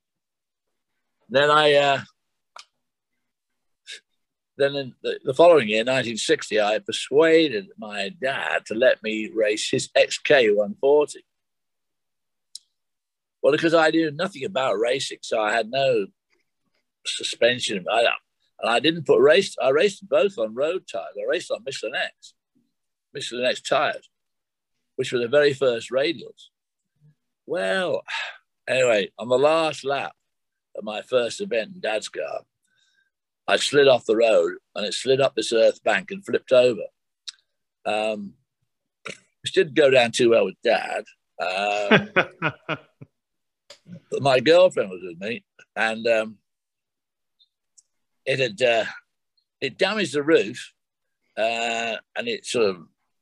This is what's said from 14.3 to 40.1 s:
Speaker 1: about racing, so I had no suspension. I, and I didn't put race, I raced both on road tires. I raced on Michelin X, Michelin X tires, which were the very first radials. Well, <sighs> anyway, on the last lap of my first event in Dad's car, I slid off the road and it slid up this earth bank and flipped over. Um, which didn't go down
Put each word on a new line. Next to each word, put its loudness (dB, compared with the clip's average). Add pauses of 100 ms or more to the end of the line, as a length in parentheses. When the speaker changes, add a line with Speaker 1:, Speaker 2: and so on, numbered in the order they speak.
Speaker 1:
about -2
racing, -4
so -4
I -2
had -2
no 0 (960)
suspension. -2
I, 0 (640)
and -2
I 0
didn't -2
put 4
race, 4
I 0
raced -2
both 0
on -6
road -4
tires. -10
I -6
raced -6
on -8
Michelin -10
X, -10 (800)
Michelin -6
X -2
tires, -2 (840)
which -6
were -2
the -2
very 4
first -2
radials. -6 (960)
Well, -4 (320)
<sighs> -20
anyway, 0
on -10
the 2
last 0
lap -6 (640)
of -12
my -8
first -2
event -4
in -20
Dad's -4
car, -10 (1080)
I 2
slid 4
off 6
the 2
road 4 (180)
and -6
it -6
slid 0
up 0
this -2
earth 4
bank 0
and -12
flipped -6
over. 4 (1040)
Um, -4 (1120)
which -8
didn't 0
go 4
down 4